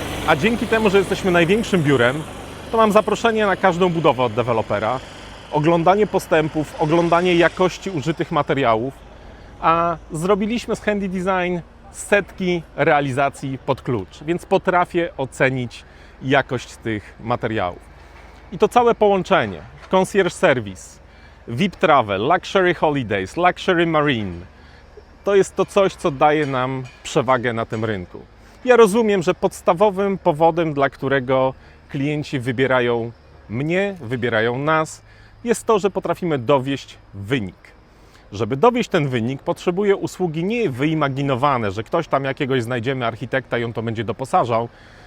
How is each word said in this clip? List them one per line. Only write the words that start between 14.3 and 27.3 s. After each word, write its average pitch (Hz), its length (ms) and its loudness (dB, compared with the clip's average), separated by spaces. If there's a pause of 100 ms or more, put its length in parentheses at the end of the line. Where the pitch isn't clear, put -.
potrafię 175 720 0
ocenić 131 680 -2 (380)
jakość 131 540 0
tych 110 440 -6
materiałów. 110 600 -4 (720)
I 175 60 -10
to 208 100 4
całe 240 260 4
połączenie: 170 640 2 (280)
concierge 185 420 2
service, 120 680 -2 (480)
V 120 160 -2
I 202 60 0
P - 60 -16
travel, 120 440 2
luxury 180 540 0
holidays, 110 640 -2
luxury 175 500 0
marine, 127 540 -2 (840)
to 202 100 0
jest 190 220 2
to 190 100 0
coś, 196 280 2
co - 160 -4
daje 151 360 2
nam 131 360 -4 (200)
przewagę 127 500 0